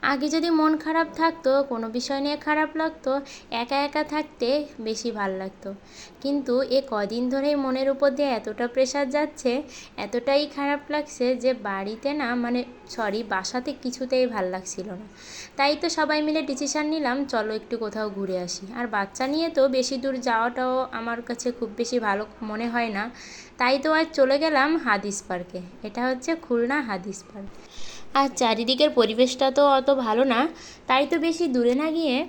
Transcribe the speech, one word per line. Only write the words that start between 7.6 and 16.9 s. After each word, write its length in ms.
উপর 220
দিয়ে 180
এতটা 380
প্রেশার 420
যাচ্ছে, 420
এতটাই 480
খারাপ 440
লাগছে 360
যে 160
বাড়িতে 500
না, 220
মানে, 260
সরি, 340
বাসাতে 500
কিছুতেই 540
ভাল 240
লাগছিল 360
না। 180
তাই 200
তো 140
সবাই 320
মিলে 200
ডিসিশন 440
নিলাম, 400